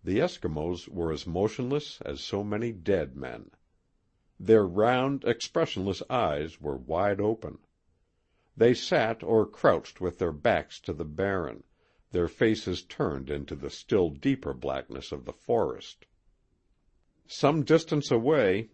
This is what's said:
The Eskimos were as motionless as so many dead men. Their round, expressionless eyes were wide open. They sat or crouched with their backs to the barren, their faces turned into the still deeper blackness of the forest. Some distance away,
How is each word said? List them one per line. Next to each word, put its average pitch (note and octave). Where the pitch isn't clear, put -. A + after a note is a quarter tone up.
The F#2+
Eskimos E2+
were D#2+
as D2
motionless B2
as -
so G#2
many A#2
dead E2
men. A#1+
Their G#2+
round, B2+
expressionless A2
eyes D#2+
were C#2+
wide F#2+
open. G#2+
They A#2+
sat A#2
or G#2+
crouched -
with F2+
their F2
backs D#2
to -
the D#2
barren, E2
their F2
faces G#2+
turned C#2+
into D2
the C#2
still F#2
deeper D2
blackness C2+
of C2+
the C#2
forest. -
Some D3+
distance D3+
away, A2+